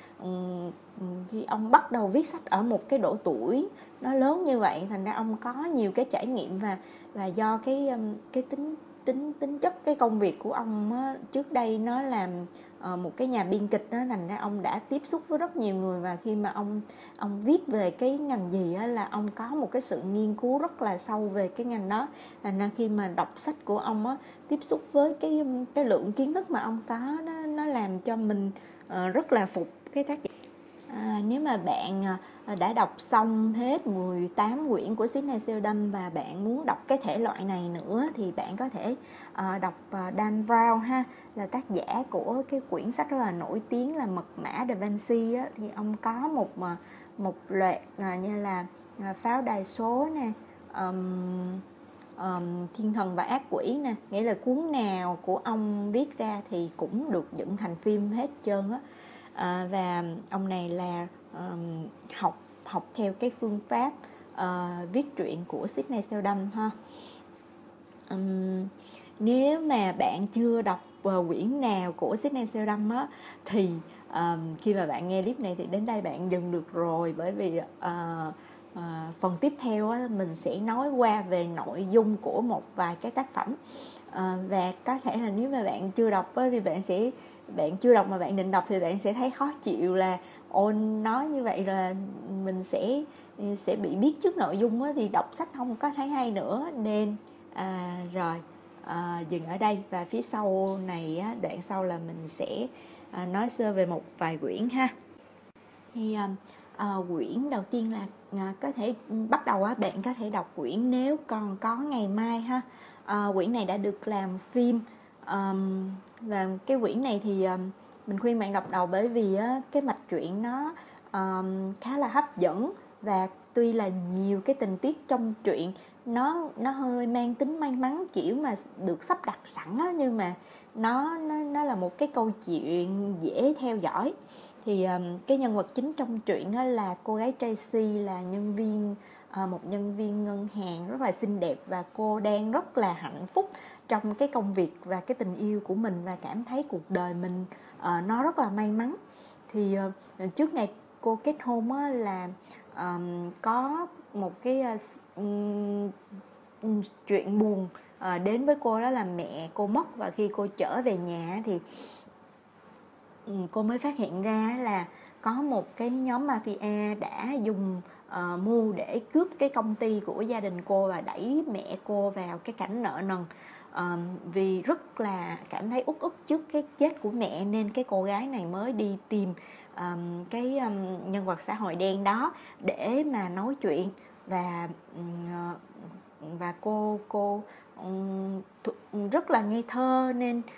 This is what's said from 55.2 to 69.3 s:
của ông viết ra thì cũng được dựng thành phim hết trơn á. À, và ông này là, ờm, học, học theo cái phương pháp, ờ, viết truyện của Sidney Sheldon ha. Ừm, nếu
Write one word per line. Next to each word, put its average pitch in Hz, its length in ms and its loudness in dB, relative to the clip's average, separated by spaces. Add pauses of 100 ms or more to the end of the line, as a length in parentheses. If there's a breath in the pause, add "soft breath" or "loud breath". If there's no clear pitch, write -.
của 185 220 2
ông 208 480 0
viết 269 260 0
ra 214 320 -2
thì 170 280 -2
cũng 226 340 -2
được 175 160 0 (100)
dựng 196 200 -4
thành 190 180 -4
phim 208 360 2
hết 247 180 0 (160)
trơn 202 260 2
á. 254 80 -4 (540 loud breath)
À, 180 380 -2
và 180 320 0 (260)
ông 196 200 -2
này 180 200 -2
là, 175 380 -2 (260)
ờm, 170 540 -6 (320)
học, - 180 2 (260)
học - 320 -4
theo 202 180 0
cái 240 260 0
phương 208 280 -2
pháp, 240 240 2 (440 loud breath)
ờ, 180 340 -2 (240)
viết 277 220 0
truyện 170 320 -2
của - 200 -4
Sidney 240 340 -2
Sheldon 202 360 0 (160)
ha. 214 160 0 (1400 loud breath)
Ừm, 190 580 0 (520 loud breath)
nếu 262 400 6